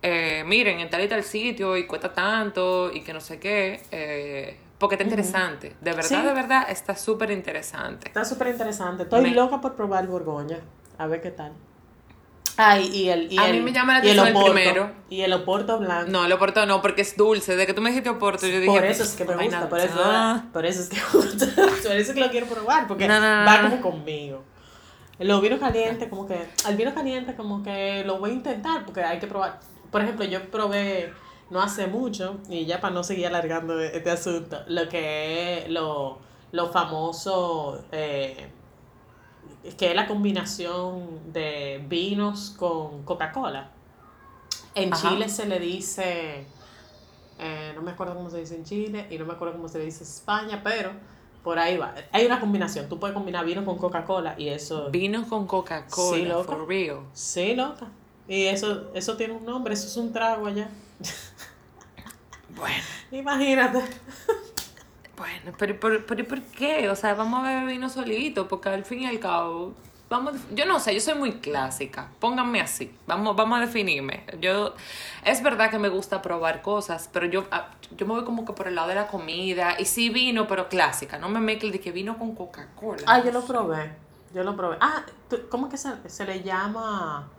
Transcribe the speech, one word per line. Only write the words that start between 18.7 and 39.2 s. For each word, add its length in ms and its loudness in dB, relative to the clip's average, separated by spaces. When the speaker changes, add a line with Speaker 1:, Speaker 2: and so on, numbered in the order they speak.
Speaker 2:
Por 120 8
eso 200 4
es 80 -2
que 120 -4
me 100 0
Speaker 1:
"No 60 0
hay 60 2
Speaker 2:
gusta, 140 2
Speaker 1:
nada". 100 -2
Speaker 2:
por 100 2
eso, 140 2
Speaker 1:
Ah. 480 4
Speaker 2:
por 140 0
eso 160 0
es 60 -6
que 80 -6
<laughs> 0 -
me 280 6
gusta, 300 2
por 420 6
eso 140 2
es 20 -2
que 80 2
lo 100 4
quiero 160 0
probar, 420 2
porque 180 0
Speaker 1:
No, 140 8
no, 200 6
no, 60 8
Speaker 2:
va 160 10
Speaker 1:
no. 80 6
Speaker 2:
como 120 0
conmigo. 600 -4
Los 200 6
vinos 200 4
calientes, 480 0
Speaker 1:
No. 20 -10
Speaker 2:
como 160 -8
que, 220 -6
el 80 2
vino 180 2
caliente, 420 -4
como 260 -6
que 420 -4
lo 140 -2
voy 120 -2
a 40 -2
intentar, 500 -4
porque 200 -4
hay 160 -2
que 80 -8
probar. 320 -4
Por 100 2
ejemplo, 220 -2
yo 260 -4
probé 640 -2
no 120 0
hace 240 -2
mucho, 540 -4
y 160 -4
ya 140 -2
para 120 -2
no 120 -2
seguir 240 -2
alargando 520 -2
este 300 -2
asunto, 560 -4
lo 220 -2
que 720 -4
es 80 -8
lo, 480 -4
lo 220 -2
famoso, 1200 -2
eh, 560 -4